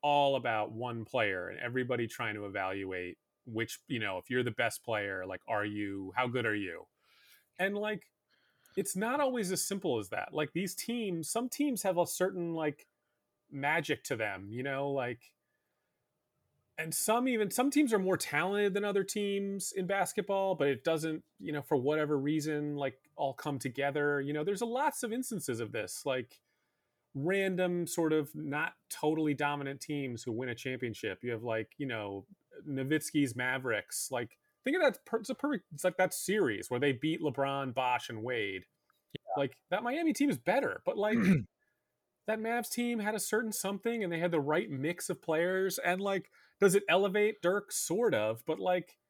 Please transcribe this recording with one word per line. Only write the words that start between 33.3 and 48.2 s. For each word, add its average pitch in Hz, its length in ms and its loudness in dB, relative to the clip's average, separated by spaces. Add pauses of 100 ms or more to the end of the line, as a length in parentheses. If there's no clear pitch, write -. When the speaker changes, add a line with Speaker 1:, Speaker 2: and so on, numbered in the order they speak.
Speaker 1:
Mavericks. 127 760 -2
Like, 123 260 -4 (260)
think 285 140 0
of 359 60 2
that. - 220 2
Per-, 226 140 0
it's 226 100 -6
a 254 60 -4
perfect, 277 380 -2
it's 143 100 -6
like 180 140 2
that 185 160 2
series 165 560 0
where 123 100 0
they 139 140 4
beat 156 280 -2
LeBron, 139 520 -2
Bosh, 123 360 0
and 110 140 -8
Wade. 104 400 -2 (500)
Speaker 2:
Yeah. - 280 -8
Speaker 1:
Like, 131 160 -2 (120)
that 208 140 -2
Miami 294 300 0
team 285 160 2
is 175 80 0
better, - 480 0
but, 185 120 0
like, 214 200 2
Speaker 2:
<clears throat> - 1120 0
Speaker 1:
that 220 120 0
Mavs 233 300 -2
team 240 300 0
had 208 160 0
a 196 40 -2
certain 220 320 0
something, 202 520 -2
and 170 100 0
they 165 60 0
had 175 120 2
the 165 80 4
right 151 300 2
mix 147 400 -2
of 165 120 -6
players. 180 580 0
And, 180 200 0
like, 196 300 -2 (300)
does 196 160 8
it 202 140 4
elevate 202 520 4
Dirk? 196 300 2
Sort 185 420 2
of, 110 320 2